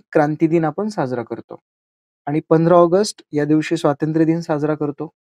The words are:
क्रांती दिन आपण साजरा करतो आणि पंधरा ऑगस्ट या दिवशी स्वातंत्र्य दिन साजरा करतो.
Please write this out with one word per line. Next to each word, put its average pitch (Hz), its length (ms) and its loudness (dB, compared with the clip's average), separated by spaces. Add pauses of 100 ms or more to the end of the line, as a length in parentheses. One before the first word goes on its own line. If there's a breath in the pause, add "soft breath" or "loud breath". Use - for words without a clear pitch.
(120)
क्रांती 151 360 0
दिन 160 180 2
आपण 190 220 -4
साजरा 131 360 -4
करतो - 360 -14 (680)
आणि 147 120 -2 (100)
पंधरा 165 260 4
ऑगस्ट 175 460 2 (120)
या 147 120 -2
दिवशी 156 320 0
स्वातंत्र्य 156 480 0
दिन 165 160 0
साजरा 151 340 -4
करतो. 147 320 -8 (140)